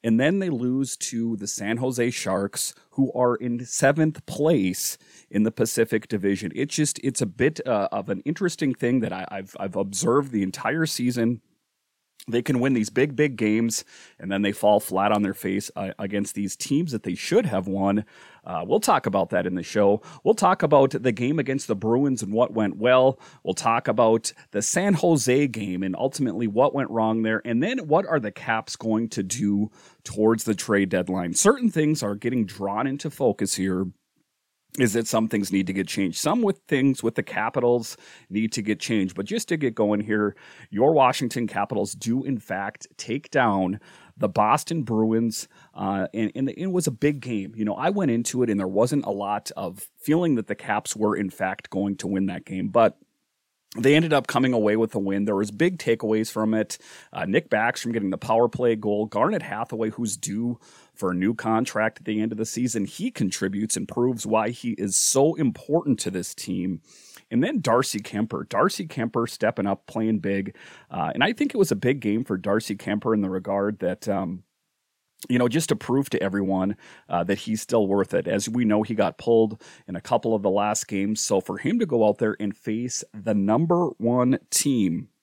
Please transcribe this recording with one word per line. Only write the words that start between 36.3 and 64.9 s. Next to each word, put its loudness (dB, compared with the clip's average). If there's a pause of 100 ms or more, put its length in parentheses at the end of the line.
with 0
things 2
with 0
the -2
Capitals 0 (340)
need -2
to -4
get -2
changed. -2
But -4
just -6
to 0
get -2
going 0
here, 0 (340)
your 4
Washington 2
Capitals -4
do, -2
in -4
fact, -8 (120)
take -6
down 2 (380)
the -2
Boston 2
Bruins, 0 (280)
uh, -2
and, -2
and -2
it -6
was 0
a -2
big 0
game. -6
You -2
know, -2
I 0
went 0
into 0
it, 0
and 2
there -2
wasn't 2
a -4
lot -4
of -10 (100)
feeling 2
that -4
the -4
Caps -4
were, 0
in -2
fact, -6
going -2
to -8
win 0
that -6
game. -6
But 4 (800)
they 4
ended 4
up 2
coming 2
away 2
with 0
a 0
win. 0
There 0
was 0
big 0
takeaways 0
from 0
it. -2 (340)
Uh, -4
Nick 0
Backstrom 0
getting -2
the -4
power 2
play 2
goal. -2
Garnet 0
Hathaway, -6
who's -6
due -6 (340)
for -4
a -2
new 0
contract -2
at -14
the -2
end -2
of -8
the -2
season, -2
he -6
contributes -2
and -6
proves -2
why 0
he -6
is -4